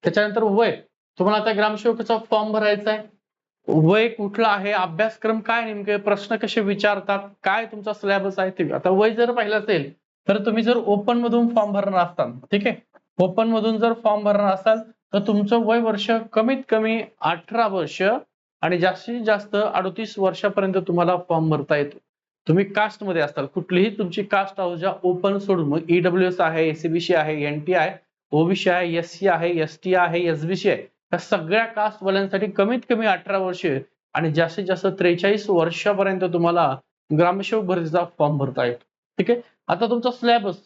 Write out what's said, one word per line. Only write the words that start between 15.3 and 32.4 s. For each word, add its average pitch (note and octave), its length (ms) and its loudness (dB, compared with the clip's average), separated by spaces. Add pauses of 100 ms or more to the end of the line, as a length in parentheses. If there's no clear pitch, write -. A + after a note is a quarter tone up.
वय A3+ 160 2
वर्ष A3 300 -2 (220)
कमीत C4 360 0
कमी A3 320 0 (220)
अठरा F3+ 460 -2
वर्ष F#3 340 -4 (600)
आणि F3 160 0
जास्तीत F#3+ 460 -2
जास्त G#3 320 0
अडोतीस G3+ 640 -2
वर्षापर्यंत F#3+ 580 0 (120)
तुम्हाला F3 280 2 (120)
फॉर्म D#3+ 220 0
भरता D3+ 260 0
येतो. D3 220 -4 (480)
तुम्ही F#3 200 4
कास्ट G#3 380 -2
मध्ये F3 180 0
असताल, C#3+ 240 -4
कुठलीही F#3+ 520 -2
तुमची F#3+ 260 -4
कास्ट G3 360 -2
असू F3 160 -2
द्या, F#3 160 -2 (100)
ओपन F3+ 360 0
सोडून, F#3 300 0
मग E3+ 220 -2
ईडब्ल्यूएस F3+ 500 2
आहे, D#3+ 280 2
एससीबीसी E3 460 -2
आहे, D#3 300 0
एनटी D3+ 300 -4
आहे, F3 220 0 (360)
ओबीसी E3+ 380 2
आहे, F3 260 0
एससी E3+ 320 -4
आहे, E3+ 220 2 (100)
एसटी F3+ 340 -2
आहे, F3 300 2 (880)
या F3 60 -2
सगळ्या E3+ 480 0
कास्ट G#3+ 380 -4
वाल्यांसाठी G3 420 0